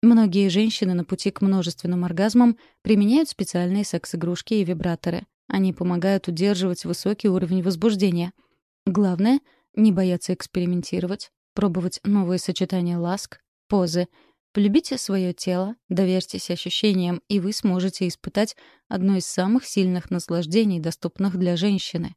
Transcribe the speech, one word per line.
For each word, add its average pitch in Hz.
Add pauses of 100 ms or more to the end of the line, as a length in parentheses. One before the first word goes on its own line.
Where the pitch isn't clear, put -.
Многие 208
женщины 190
на 175
пути 196
к -
множественным 180
оргазмам 214 (260)
применяют 220
специальные 185
секс-игрушки 175
и 208
вибраторы. 170 (220)
Они 190
помогают 180
удерживать 180
высокий 190
уровень 185
возбуждения. 180 (540)
Главное — 196 (340)
не 214
бояться 180
экспериментировать, 180 (200)
пробовать 180
новые 185
сочетания 175
ласк, 175 (260)
позы. 180 (460)
Полюбите 208
свое 185
тело, 185 (140)
доверьтесь 185
ощущениям, 180
и 202
вы 190
сможете 185
испытать - (340)
одно 190
из 180
самых 208
сильных 185
наслаждений, 175
доступных 170
для 180
женщины. 175